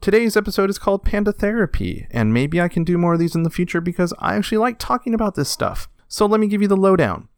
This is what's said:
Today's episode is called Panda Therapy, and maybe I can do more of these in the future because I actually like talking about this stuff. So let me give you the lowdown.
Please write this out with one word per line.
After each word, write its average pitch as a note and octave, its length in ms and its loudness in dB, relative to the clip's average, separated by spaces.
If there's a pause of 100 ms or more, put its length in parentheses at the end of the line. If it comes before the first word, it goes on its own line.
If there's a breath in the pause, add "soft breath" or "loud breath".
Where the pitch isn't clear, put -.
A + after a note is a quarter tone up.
Today's G#3+ 360 2
episode G#3 340 0
is G3 80 -4
called G3 260 0
Panda G#3 280 2
Therapy, G3+ 800 -2
and A2 200 2
maybe D3 280 0
I F3 80 2
can E3+ 160 -2
do F3 120 0
more E3+ 180 2
of E3+ 40 0
these E3 160 0
in E3 80 0
the E3 80 0
future F3 300 -2
because F3 400 -2
I F#3 160 -2
actually G#3+ 220 -2
like A#3 200 -2
talking A#3+ 360 -4
about G#3+ 200 0
this C#3+ 140 -2
stuff. - 400 -4 (180)
So - 180 0
let G#3 140 2
me G#3+ 80 2
give G#3 160 0
you G#3 60 2
the G3 80 4
lowdown. F3 500 2 (120)